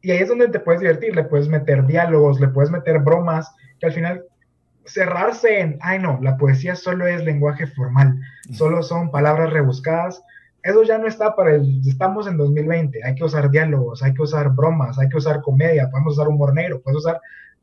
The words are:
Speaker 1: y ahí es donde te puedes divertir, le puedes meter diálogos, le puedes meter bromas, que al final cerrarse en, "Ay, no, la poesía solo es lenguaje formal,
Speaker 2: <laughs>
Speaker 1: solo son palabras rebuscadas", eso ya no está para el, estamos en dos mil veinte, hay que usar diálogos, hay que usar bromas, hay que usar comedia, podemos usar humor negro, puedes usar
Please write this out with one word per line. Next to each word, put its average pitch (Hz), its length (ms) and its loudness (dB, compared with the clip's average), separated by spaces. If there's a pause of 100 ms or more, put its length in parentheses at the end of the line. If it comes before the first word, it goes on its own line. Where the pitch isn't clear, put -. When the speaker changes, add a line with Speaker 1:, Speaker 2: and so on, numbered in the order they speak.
Speaker 1:
y 185 100 -4
ahí 175 80 2
es 190 100 0
donde 240 200 4
te 190 100 -2
puedes 170 220 2
divertir, 185 340 0
le 156 80 2
puedes 143 260 0
meter 143 360 2
diálogos, 151 540 4
le 135 100 4
puedes 143 220 2
meter 165 280 0
bromas, 160 500 0 (300)
que 170 80 -4
al 156 60 0
final 170 300 -6 (640)
cerrarse 208 760 0
en, 151 200 -4
"Ay, 185 180 -2
no, 151 220 -2
la 131 160 0
poesía 143 380 2
solo 180 320 -4
es 175 160 -2
lenguaje 147 440 -2
formal, 131 520 2 (140)
Speaker 2:
<laughs> - 180 -20
Speaker 1:
solo 160 320 0
son 170 280 -4
palabras 151 420 2
rebuscadas", 160 680 -2 (400)
eso 208 220 4
ya 220 140 2
no 220 100 -4
está 214 280 -2
para 165 200 4
el, 135 320 0
estamos 196 400 -2
en 175 100 -4
dos 143 140 0
mil 151 160 0
veinte, 160 360 -4
hay 131 120 -4
que 160 80 -6
usar 147 260 0
diálogos, 139 540 0
hay 135 100 2
que 151 80 -4
usar 147 340 -2
bromas, 143 440 0
hay 135 100 2
que - 80 -2
usar 147 240 -2
comedia, 143 480 2
podemos 143 280 -2
usar 147 120 0
humor 143 240 2
negro, 170 280 -2
puedes 143 180 -4
usar 165 200 -4 (440)